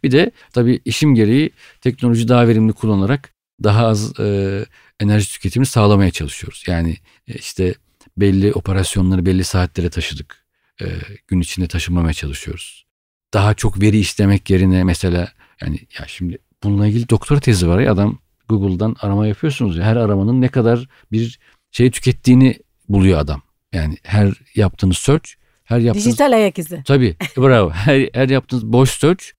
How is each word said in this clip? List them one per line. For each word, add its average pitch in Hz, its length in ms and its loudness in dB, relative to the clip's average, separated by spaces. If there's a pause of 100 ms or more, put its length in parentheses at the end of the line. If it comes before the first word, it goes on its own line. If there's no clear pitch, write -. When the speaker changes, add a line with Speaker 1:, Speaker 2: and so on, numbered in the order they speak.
Speaker 1:
Bir 131 80 2
de 170 180 2 (220)
tabii 120 320 0
işim 143 300 0
gereği 117 360 2 (300)
teknoloji 117 480 -2
daha 120 200 4
verimli 110 240 2
kullanarak 107 600 -2 (280)
daha 107 240 2
az, 110 340 -2
e, 98 440 -4 (360)
enerji 104 320 0
tüketimini 120 340 -2
sağlamaya 101 440 4
çalışıyoruz. - 560 -12
Yani, 85 300 -4 (320)
e, 117 60 -14
işte - 400 -6 (420)
belli 98 360 2
operasyonları 92 760 -2
belli 92 180 0
saatlere 90 460 -2
taşıdık. - 540 -10 (380)
E, - 40 -8 (420)
gün 92 120 0
içinde 90 280 -4
taşımamaya 85 460 -2
çalışıyoruz. - 720 -12 (480)
Daha 104 200 2
çok 101 260 -2
veri 107 180 4
işlemek 101 520 0
yerine 92 340 2
mesela 87 480 -2 (280)
yani - 180 -6 (220)
ya - 60 -12
şimdi 87 320 -10 (240)
bununla 101 240 0
ilgili 117 220 -2
doktora 139 320 0
tezi 92 280 2
var 87 120 2
ya 170 120 2
adam 101 260 0 (300)
Google'dan 101 520 -2
arama 101 260 -2
yapıyorsunuz 107 500 -4
ya 87 80 -4
her 110 120 2
aramanın 110 440 0
ne 127 80 2
kadar 120 400 0 (240)
bir 113 260 -4 (320)
şey 123 200 2
tükettiğini 127 680 2 (300)
buluyor 95 300 2
adam. 71 240 -4 (300)
Yani 78 300 -4
her 98 320 2 (200)
yaptığınız 95 440 0
search, - 320 -2 (340)
her 120 140 -2
yaptığınız 180 280 0
Speaker 2:
Dijital 262 260 2
ayak 214 260 0
izi. 160 280 -12
Speaker 1:
Tabii, 123 300 2 (200)
bravo. 123 340 4
<laughs> - 20 -10
Her, 131 400 2
her 131 160 0
yaptığınız 127 380 -2
boş 123 240 4
search - 340 -2 (140)